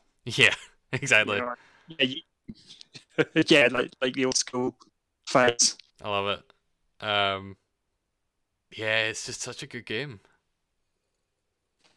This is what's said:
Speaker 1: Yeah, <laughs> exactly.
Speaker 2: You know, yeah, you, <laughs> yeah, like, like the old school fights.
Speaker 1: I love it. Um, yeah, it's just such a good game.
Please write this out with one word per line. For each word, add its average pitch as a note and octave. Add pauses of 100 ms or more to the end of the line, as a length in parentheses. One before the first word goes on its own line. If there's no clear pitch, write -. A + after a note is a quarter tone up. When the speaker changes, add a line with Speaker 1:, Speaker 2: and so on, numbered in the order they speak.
(260)
Speaker 1:
Yeah, A2+ (180)
<laughs> -
exactly. G#2+
Speaker 2:
You -
know, B2 (320)
yeah, D#3+
you, C3 (960)
<laughs> D#3+
yeah, D3
like, B2 (100)
like C3
the C3
old B2+
school B2 (520)
fights. B2 (260)
Speaker 1:
I A2
love G2+
it. -
Um, G2 (1120)
yeah, A2
it's G#2+
just -
such -
a C3+
good A#2+
game. A#2 (1800)